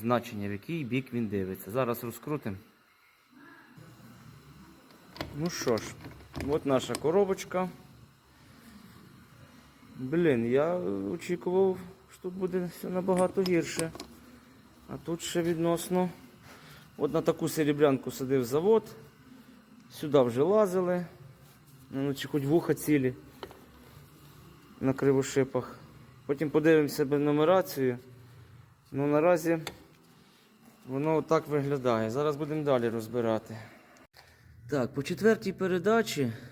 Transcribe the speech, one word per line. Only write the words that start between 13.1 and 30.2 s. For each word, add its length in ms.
гірше. 500
А 180
тут 160
ще 200
відносно. 680
От 120
на 80
таку 280
серебрянку 640
садив 340
завод. 380
Сюди 300
вже 220
лазили. 600
Ну, 220
чи 140
хоч 160
вуха 300
цілі 400
на 120
кривошипах. 840
Потім 240
подивимося 460
себе 220
нумерацію. 800
Ну, 160
наразі 520